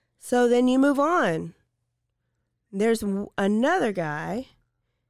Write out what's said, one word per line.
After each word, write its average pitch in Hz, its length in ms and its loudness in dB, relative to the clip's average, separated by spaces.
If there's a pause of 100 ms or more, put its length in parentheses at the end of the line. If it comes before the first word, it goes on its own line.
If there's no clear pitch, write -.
(200)
So 247 300 2
then 247 180 4
you 254 120 2
move 277 200 4
on. 220 540 0 (1200)
There's 220 280 0
w-, 202 360 -4
another 233 560 0
guy, 165 540 -6 (640)